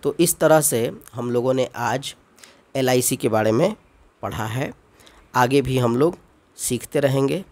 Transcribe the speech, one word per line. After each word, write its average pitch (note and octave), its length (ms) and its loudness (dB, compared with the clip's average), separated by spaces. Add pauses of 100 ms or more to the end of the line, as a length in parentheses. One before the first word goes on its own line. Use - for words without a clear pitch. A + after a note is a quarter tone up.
तो C#3+ 160 -2
इस E3 200 2
तरह D#3 220 6
से B2 300 0 (220)
हम A#2+ 180 -6
लोगों B2 220 0
ने C3 220 0
आज A#2+ 400 -6 (600)
एलआईसी B2+ 400 0
के A#2+ 140 -2
बारे A2 220 2
में F#3+ 240 2 (460)
पढ़ा G#2 240 -8
है। B2 280 -6 (640)
आगे B2+ 260 4
भी C3 160 -2
हम A#2+ 200 2
लोग D#3+ 200 0 (400)
सीखते - 420 -4
रहेंगे। C#3 520 0